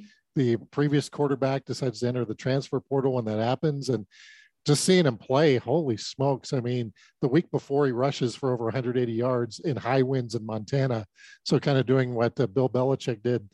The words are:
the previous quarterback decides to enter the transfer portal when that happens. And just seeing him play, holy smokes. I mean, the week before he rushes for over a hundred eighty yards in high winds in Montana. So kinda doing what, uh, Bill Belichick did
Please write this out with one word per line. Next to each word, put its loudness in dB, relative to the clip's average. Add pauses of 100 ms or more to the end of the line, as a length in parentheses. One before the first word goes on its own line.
(360)
the 2 (120)
previous 0
quarterback -2
decides -4
to 0
enter -2
the -6
transfer -2
portal 0
when -2
that -2
happens. -2
And -2 (600)
just 4
seeing 6
him 2
play, 4
holy 0
smokes. -4
I 0
mean, -4 (300)
the 0
week 2
before 0
he 0
rushes -2
for -2
over -2
a -2
hundred -2
eighty 0
yards -2
in -2
high 0
winds -2
in -4
Montana. -2 (400)
So 2
kinda 2
doing 2
what, 0
uh, 0
Bill 0
Belichick -2
did 0